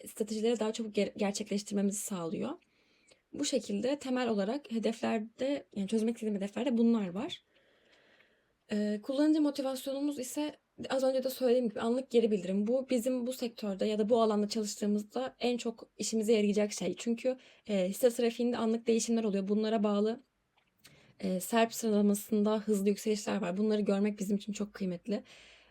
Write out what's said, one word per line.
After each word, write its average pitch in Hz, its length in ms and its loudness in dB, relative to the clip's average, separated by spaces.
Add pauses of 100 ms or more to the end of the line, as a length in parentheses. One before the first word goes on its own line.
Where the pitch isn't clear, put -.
stratejileri 220 540 -2
daha 214 120 0
çabuk 220 240 -6
ger-, 202 220 0
gerçekleştirmemizi 202 800 -2
sağlıyor. 185 500 -4 (840)
Bu - 120 -4
şekilde 240 540 -2
temel 254 300 -2
olarak 220 440 -2
hedeflerde, 226 920 -2 (120)
yani 196 120 -4
çözmek 226 280 0
istediğim 214 200 -4
hedeflerde 226 420 -2
bunlar 233 300 4
var. 208 340 -6 (1300)
Ee, 208 300 -2
kullanıcı 302 380 2
motivasyonumuz 277 800 -2
ise 294 380 -6 (340)
az 262 140 0
önce 262 200 2
de 262 60 0
söylediğim 254 380 2
gibi - 120 -6
anlık 240 300 0
geri 226 200 4
bildirim. 196 360 0
Bu 254 240 0
bizim 254 360 0
bu 254 60 -4
sektörde 208 540 -4
ya 214 120 0
da 214 100 2
bu 226 140 6
alanda 208 260 2
çalıştığımızda 208 920 -2
en 247 160 0
çok 233 320 -8 (100)
işimize 220 340 0
yarayacak 208 400 4
şey. - 240 -4
Çünkü, 240 400 -2 (320)
e, 190 200 2
hisse 233 220 4
trafiğinde 240 460 0
anlık 226 300 0
değişimler 226 380 2
oluyor. 196 240 0
Bunlara 214 340 2
bağlı, 214 400 2 (1000)
e, 185 200 -2
serp 226 340 2
sıralamasında 208 840 2
hızlı 208 300 2
yükselişler 208 480 0
var. 185 200 -2
Bunları 214 240 2
görmek 202 380 0
bizim 202 180 0
için 202 160 -6
çok 208 220 -6
kıymetli. 190 480 -4 (480)